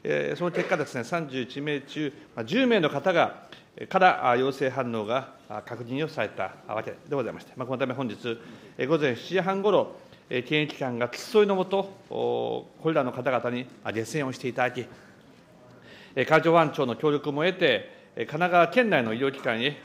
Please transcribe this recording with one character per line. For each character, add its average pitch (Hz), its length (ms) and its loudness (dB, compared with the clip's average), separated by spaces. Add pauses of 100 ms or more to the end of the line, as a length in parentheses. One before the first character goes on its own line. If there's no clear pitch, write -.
え 147 300 0
ー、 - 20 -6
そ 170 60 -6
の 175 80 -2
結 170 160 0
果 190 80 0
で 151 100 0
す - 100 -10
ね、 120 100 -4
三 165 240 -4
十 131 100 -6
一 127 220 -8
名 147 180 -4
中、 143 320 -6 (240)
ま 120 60 -6
あ、 113 40 -8
十 214 200 2
名 226 160 4
の 147 80 4
方 139 240 0
が、 143 340 0 (300)
え - 80 -10
ー、 - 20 -10
か 190 120 2
ら、 180 300 6
あ、 120 60 6
陽 131 160 2
性 131 180 -2
反 123 240 -2
応 107 120 -2
が、 120 260 -2 (160)
あ、 107 180 -10
確 120 200 -10
認 131 180 -4
を 151 60 -4
さ 135 140 -4
れ 104 40 0
た 95 280 -6 (120)
わ 110 160 -4
け 113 80 -10 (160)
で 143 80 -4
ご 135 80 0
ざ 107 60 -4
い 87 40 -6
ま 85 60 -12
し - 60 -18
て、 - 100 -20
ま 131 80 -8
あ、 - 20 -8
こ 120 60 -6
の 127 80 -4
た 135 60 0
め 127 80 -2
本 127 160 -4
日、 110 280 -6 (400)
え - 60 -4
ー、 131 40 -2
午 160 100 2
前 143 180 0
七 - 200 -6
時 190 40 2
半 190 220 0
ご 202 100 2
ろ、 143 240 2 (340)
え 127 100 -2
ー、 123 60 -4
検 151 300 0
疫 - 20 -16
官 123 220 -4
が 120 80 0
付 - 120 -12
き - 20 -12
添 208 240 6
い - 20 4
の 196 80 2
も 185 80 2
と、 196 260 -2 (200)
お、 120 560 -2 (160)
こ 160 80 0
れ 160 60 2
ら 143 100 4
の 123 80 -4
方 127 180 -2
々 123 180 0
に、 123 160 -4 (160)
あ、 101 120 -6
下 110 100 -2
船 139 240 -4
を 127 60 -6
し - 60 -14
て 131 100 -6
い 117 40 -4
た 127 100 0
だ 123 80 0
き、 120 140 -8 (1300)
え 135 80 2
ー、 - 20 -2
海 156 160 6
上 160 100 4
保 170 80 8
安 156 120 4
庁 147 140 -2
の 120 120 -2
協 151 140 0
力 147 200 -2
も 147 140 -2
得 180 120 0
て、 127 320 2 (280)
え 117 60 -4
ー、 - 20 -6
神 - 20 -6
奈 170 240 -2
川 175 160 6
県 226 220 2
内 147 140 4
の 110 100 -2
医 117 60 -4
療 135 120 0
機 135 80 -8
関 117 240 -2
へ 143 220 -2